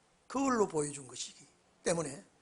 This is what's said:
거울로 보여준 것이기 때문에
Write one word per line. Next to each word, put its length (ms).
거울로 400
보여준 380
것이기 400
때문에 420